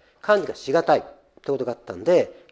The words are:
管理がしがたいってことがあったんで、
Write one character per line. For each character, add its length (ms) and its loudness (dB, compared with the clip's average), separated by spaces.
管 220 2
理 40 -6
が 80 -8
し 160 -10
が 140 2
た 100 4
い 60 2
っ 20 -6
て 480 -14
こ 80 -2
と 60 -6
が 80 -4
あ 20 -10
っ 100 -14
た 100 -12
ん 100 -14
で、 480 0